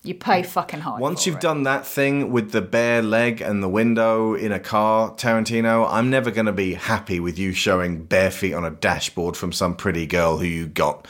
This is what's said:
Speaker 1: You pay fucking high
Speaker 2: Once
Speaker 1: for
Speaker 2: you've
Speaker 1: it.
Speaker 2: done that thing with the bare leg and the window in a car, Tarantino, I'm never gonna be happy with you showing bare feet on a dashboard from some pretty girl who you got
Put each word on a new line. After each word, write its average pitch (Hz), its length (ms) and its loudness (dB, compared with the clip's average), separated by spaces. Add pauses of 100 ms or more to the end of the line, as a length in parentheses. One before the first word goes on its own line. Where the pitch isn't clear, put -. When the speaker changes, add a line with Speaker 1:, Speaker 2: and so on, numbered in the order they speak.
Speaker 1:
You 180 120 -10
pay 185 280 0
fucking - 380 -6
high 123 180 -8
Speaker 2:
Once 147 240 -2
Speaker 1:
for 190 60 0
Speaker 2:
you've 160 80 -2
Speaker 1:
it. - 60 -6
Speaker 2:
done 156 200 0
that 135 240 0
thing 139 460 0
with 113 180 0
the 110 100 2
bare 117 400 2
leg 113 400 2
and 101 220 -2
the 95 60 -2
window 113 680 2
in 104 160 -2
a 95 80 -2
car, 110 540 2
Tarantino, 113 800 2
I'm 117 200 2
never 123 200 2
gonna 107 220 0
be 92 220 0
happy 101 460 -2
with 85 180 -4
you 95 140 -2
showing 87 520 0
bare 95 260 4
feet 92 240 -2
on 85 100 -2
a 80 60 -4
dashboard 87 680 -2
from 87 160 -6
some 87 220 -2
pretty 85 320 -2
girl 82 320 2
who 90 80 -2
you 82 200 -4
got 73 440 -2